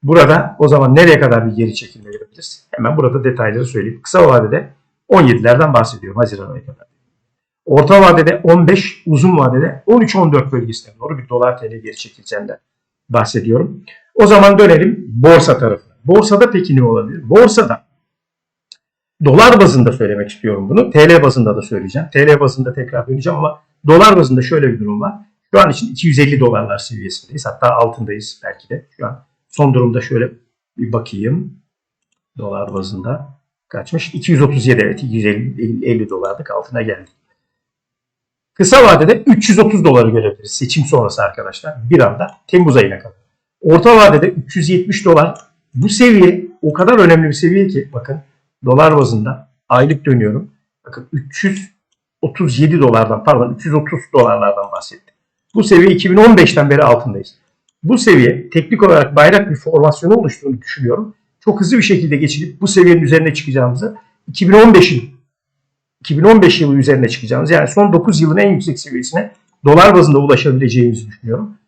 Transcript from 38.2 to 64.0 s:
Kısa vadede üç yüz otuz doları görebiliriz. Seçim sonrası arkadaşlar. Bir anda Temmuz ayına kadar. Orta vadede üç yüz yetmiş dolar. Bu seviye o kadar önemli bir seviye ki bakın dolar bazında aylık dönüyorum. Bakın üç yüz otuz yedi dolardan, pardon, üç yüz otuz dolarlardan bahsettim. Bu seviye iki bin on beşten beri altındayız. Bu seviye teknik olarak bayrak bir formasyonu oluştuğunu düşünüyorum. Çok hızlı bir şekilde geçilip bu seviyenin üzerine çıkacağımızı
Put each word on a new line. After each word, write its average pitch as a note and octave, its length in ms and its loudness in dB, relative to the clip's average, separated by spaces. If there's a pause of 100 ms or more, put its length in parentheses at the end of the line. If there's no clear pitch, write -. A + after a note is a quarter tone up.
Kısa B3 300 4
vadede F#3+ 440 2
üç A3 220 0
yüz F#3+ 100 2
otuz G#3 260 2
doları B2 240 4
görebiliriz. A2 420 -4
Seçim C3+ 320 -6
sonrası A#2+ 400 -4
arkadaşlar. A#2 680 -12
Bir E3 100 4
anda G2+ 320 -2 (160)
Temmuz E3 300 2
ayına G2 220 -4
kadar. - 180 -20 (440)
Orta E3+ 360 2
vadede F#3 320 4
üç - 260 -12
yüz D#3+ 140 -4
yetmiş F#3 360 -4
dolar. E3 320 2 (360)
Bu C#3+ 160 -4
seviye G#3 560 2 (160)
o D3+ 120 -4
kadar G3 260 0
önemli E3 280 4
bir C#3+ 60 -4
seviye F3+ 340 0
ki - 260 -8
bakın C#3 260 -12 (460)
dolar D3+ 320 2
bazında A#2+ 520 -4 (200)
aylık C#3+ 360 0
dönüyorum. B2 460 -2 (340)
Bakın B2+ 280 -20
üç - 300 -12
yüz G3 280 -6 (500)
otuz D3 380 -6
yedi D#3 200 2
dolardan, A2+ 440 0
pardon, B2+ 320 0
üç - 100 -18
yüz D3+ 80 -6
otuz D3 260 -4 (140)
dolarlardan G2+ 580 0
bahsettim. - 420 -18 (420)
Bu G#3 80 0
seviye F#3 280 4
iki - 200 -2
bin F#3 60 2
on A3 200 6
beşten D3 320 2
beri C#3+ 140 2
altındayız. A#2 520 -2 (480)
Bu G#3+ 140 -2
seviye C3+ 520 2
teknik E3 340 -2
olarak D3 320 2
bayrak F#3+ 340 2
bir D3+ 60 -4
formasyonu D#3+ 580 0
oluştuğunu C#3+ 480 -4
düşünüyorum. C#3+ 540 -8 (240)
Çok G#3 200 -2
hızlı G3+ 180 0
bir G#3+ 60 0
şekilde D#3+ 320 -2
geçilip D3+ 460 -8
bu G3 60 -4
seviyenin F3 340 4
üzerine D#3 320 0
çıkacağımızı C3 640 -6 (300)